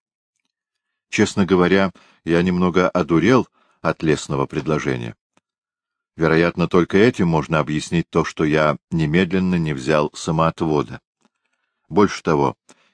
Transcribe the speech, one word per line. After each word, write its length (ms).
Честно 380
говоря, 460
я 180
немного 480
одурел 560
от 220
лестного 440
предложения. 680
Вероятно, 500
только 320
этим 300
можно 320
объяснить 500
то, 140
что 180
я 340
немедленно 640
не 180
взял 420
самоотвода. 840
Больше 360
того, 320